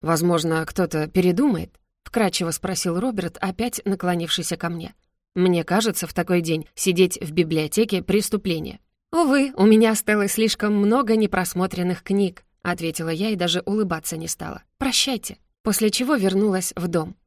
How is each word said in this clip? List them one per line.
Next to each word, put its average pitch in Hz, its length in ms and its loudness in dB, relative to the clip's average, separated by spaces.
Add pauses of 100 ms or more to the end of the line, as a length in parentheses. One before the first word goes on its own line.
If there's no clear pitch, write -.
Возможно, 160 640 0
кто-то 160 420 -2
передумает?" 180 640 2 (340)
вкрадчиво 185 460 -2
спросил 180 460 -4
Роберт, 196 440 -4
опять 208 420 -4
наклонившийся 180 720 -2
ко 170 140 -6
мне. 170 260 -10 (400)
"Мне 175 300 4
кажется, 202 420 0
в - 60 -12
такой 175 260 0
день 160 260 -2 (100)
сидеть 180 440 2
в 151 140 -8
библиотеке — 165 680 0
преступление". 196 760 -2 (320)
"Увы, 285 460 2
у 190 80 6
меня 220 260 8
осталось 214 400 0
слишком 214 420 0
много 220 440 2
непросмотренных 185 840 -2
книг", 196 420 -2 (160)
ответила 165 480 -6
я 185 220 -2
и 214 40 -2
даже 175 300 -2
улыбаться 185 500 -2
не 160 140 -8
стала. - 340 -10 (140)
"Прощайте". - 600 -2 (220)
После 214 280 2
чего 254 260 0
вернулась 196 600 2
в 175 100 -4
дом. 170 400 -4